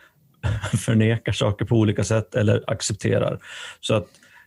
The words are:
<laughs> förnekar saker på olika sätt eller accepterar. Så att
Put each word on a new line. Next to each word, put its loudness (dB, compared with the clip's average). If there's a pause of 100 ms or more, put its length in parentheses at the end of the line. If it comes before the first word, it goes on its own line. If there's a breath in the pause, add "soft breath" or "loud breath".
(120)
<laughs> -4
förnekar 2
saker -2
på 0
olika 4
sätt -2
eller 2
accepterar. -2 (400 loud breath)
Så -2
att 0 (400 soft breath)